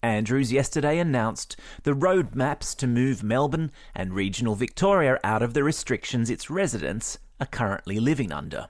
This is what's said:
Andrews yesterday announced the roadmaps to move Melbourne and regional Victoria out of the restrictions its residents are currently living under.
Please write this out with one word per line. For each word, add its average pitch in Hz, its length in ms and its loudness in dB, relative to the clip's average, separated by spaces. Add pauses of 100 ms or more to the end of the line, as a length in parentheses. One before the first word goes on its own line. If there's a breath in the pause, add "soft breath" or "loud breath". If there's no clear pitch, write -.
Andrews 113 500 2
yesterday 147 460 2
announced 127 580 0 (260 loud breath)
the 147 100 2
roadmaps 147 840 0
to 139 100 -2
move 120 360 2
Melbourne 139 480 0 (240 loud breath)
and 92 200 -4
regional 98 400 0
Victoria 139 680 2
out 110 200 2
of 117 120 -2
the 143 100 2
restrictions 123 680 -2
its - 200 -6
residents 117 680 -2 (220)
are 139 60 -2
currently 101 540 -2
living 127 320 0
under. 71 380 -8